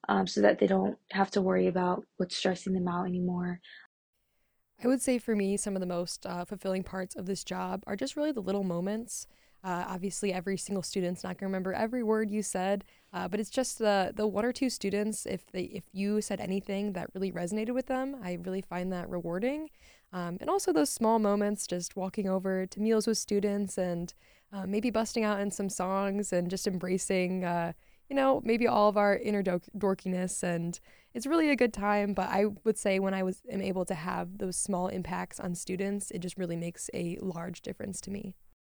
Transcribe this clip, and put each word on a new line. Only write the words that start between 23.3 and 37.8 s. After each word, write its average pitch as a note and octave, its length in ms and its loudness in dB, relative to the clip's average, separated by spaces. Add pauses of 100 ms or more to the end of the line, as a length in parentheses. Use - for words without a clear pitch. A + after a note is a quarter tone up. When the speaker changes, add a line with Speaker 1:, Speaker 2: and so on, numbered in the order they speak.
Speaker 2:
and, F3 340 -2 (400)
uh, G3 140 -6
maybe G#3+ 240 2
busting A3 320 0
out G#3 160 2
in G3+ 140 0
some G3 160 -2
songs G3 640 0
and F3 180 2
just F#3 160 -2
embracing, F#3 800 0
uh, E3+ 280 0 (360)
you C4+ 80 -2
know, C4+ 280 4
maybe A#3 220 4
all G#3 220 6
of G3+ 80 4
our G3+ 200 6
inner G#3 260 0
dork-, F3+ 360 0
dorkiness. F#3 640 0
And E3+ 360 0 (360)
it's A3+ 100 -6
really D#4 260 4
a C#4 60 6
good A#3+ 160 4
time, G3+ 420 2
but F#3 140 0
I G3 180 4 (180)
would A3 120 4
say F#3+ 220 2
when F#3+ 160 2
I F#3+ 80 0
was, F#3 260 -2
am F#3+ 140 -4
able F#3 220 0
to F#3 100 -2
have F3+ 440 -6
those F#3 180 -4
small F#3 320 0
impacts F3+ 500 -4
on F3+ 160 -4
students, G3 560 -4
it - 80 -6
just F3 180 -6
really F3 200 -2
makes E3+ 360 -6
a F3 300 -4
large F3 400 -6
difference - 400 -8